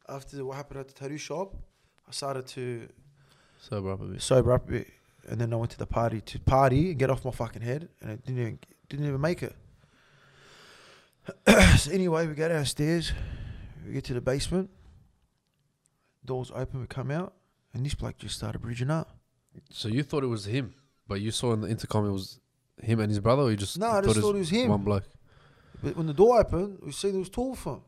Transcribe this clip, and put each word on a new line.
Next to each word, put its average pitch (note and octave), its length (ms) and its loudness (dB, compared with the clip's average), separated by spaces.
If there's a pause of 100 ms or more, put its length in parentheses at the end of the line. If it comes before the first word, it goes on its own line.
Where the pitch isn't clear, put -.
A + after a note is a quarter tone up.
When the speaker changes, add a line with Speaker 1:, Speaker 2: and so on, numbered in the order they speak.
Speaker 1:
after C#3 360 -12
what C3+ 120 -8
happened C#3 240 -12
at C3 80 -12
the - 60 -20
tattoo C#3 240 -10
shop, F3 360 -8 (540)
I - 40 -20
started C3+ 360 -6
to A#2+ 400 -8 (680)
Speaker 2:
Sober G2 340 -6
up G2 80 -6
a G#2 40 -8
bit. F#2+ 180 -8
Speaker 1:
sober B2 300 6
up B2+ 160 2
a - 40 -4
bit. - 180 -6 (380)
And A2+ 120 -4
then A#2 120 -2
I A#2 40 -2
went A2+ 160 -2
to - 60 -18
the A2 80 -6
party A2+ 340 -2
to - 180 -12
party C3+ 520 6
and D3 100 -4
get C3 100 2
off B2+ 140 -2
my B2+ 80 -6
fucking A2 300 -6
head. C3 260 -4 (120)
And A2+ 120 -10
it - 120 -12
didn't B2+ 160 -4
even, A#2 180 -6 (300)
didn't D3 200 -4
even C#3 120 -2
make E3+ 220 0
it. A#2 140 -8 (1900)
<clears throat> F#3+ 320 10
So D3 120 -2
anyway, E3+ 380 2
we D3+ 60 -6
go D#3 140 0
downstairs. D#3 640 0 (720)
We - 100 -10
get C3+ 100 -6
to C3 100 -6
the A#2+ 60 -4
basement. C#3+ 500 -2 (1500)
Doors B2+ 300 -6
open, C3 260 -6
we A#2+ 60 -8
come B2+ 240 -6
out. D#3 220 -6 (420)
And B2+ 100 -4
this D3 100 -4
bloke A#2+ 240 -8
just - 180 -10
started A2 240 -8
bridging A#2+ 300 -4
up. D#3+ 260 -4 (540)
Speaker 2:
So - 180 -8
you A#2+ 140 0
thought D3 200 -2
it C3 60 0
was A2 160 -4
him, A2 300 -4 (340)
but G2 120 -2
you G#2+ 100 -2
saw A#2+ 240 0
in G#2+ 80 0
the F2+ 60 -4
intercom G#2+ 380 0
it G#2 60 0
was F#2+ 260 -6 (440)
him A2+ 180 2
and G#2+ 100 2
his G#2 100 2
brother, A#2+ 220 4
or B2+ 80 4
you G#2+ 60 2
just G2 220 -4
Speaker 1:
No, G#3 100 0
I A#3 60 2
Speaker 2:
thought G3 100 2
Speaker 1:
just G#3+ 140 6
Speaker 2:
it - 20 4
Speaker 1:
thought G#3 160 4
it - 20 0
was E3+ 120 -2
him. A#3 200 2
Speaker 2:
one G2+ 120 2
bloke? G2 220 0 (760)
Speaker 1:
But - 140 -4
when E3 100 -2
the D3+ 80 -4
door A3+ 260 8
opened, F#3 420 0
we C#3+ 100 -10
seen G3 240 -2
it - 20 0
was F3+ 120 -4
tall B3+ 240 -4
for - 200 -8
him. - 140 -14